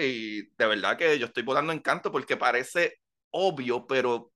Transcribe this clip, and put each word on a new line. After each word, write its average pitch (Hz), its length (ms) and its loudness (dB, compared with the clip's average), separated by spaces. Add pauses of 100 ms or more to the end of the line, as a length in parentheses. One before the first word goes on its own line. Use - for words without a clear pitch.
y 110 400 -4 (140)
de 117 100 2
verdad 104 320 2
que 156 200 4
yo 117 80 -2
estoy 117 160 -4
volando 139 300 0
en 156 80 -6
canto 170 320 -2
porque 135 240 -2
parece 123 640 0 (320)
obvio, 135 560 -2
pero 123 500 0